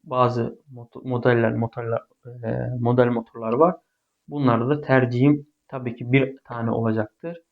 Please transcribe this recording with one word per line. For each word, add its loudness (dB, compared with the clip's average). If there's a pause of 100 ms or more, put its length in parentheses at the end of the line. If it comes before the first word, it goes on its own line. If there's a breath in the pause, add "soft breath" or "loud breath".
Bazı 0 (160)
moto-, -16
modeller, 2
motorlar, -4 (420)
e, -4 (100)
model 4
motorlar -4
var. 4 (520)
Bunlarda 0
da 0
tercihim 2 (220)
tabii -10
ki -4
bir 2
tane -6
olacaktır. -4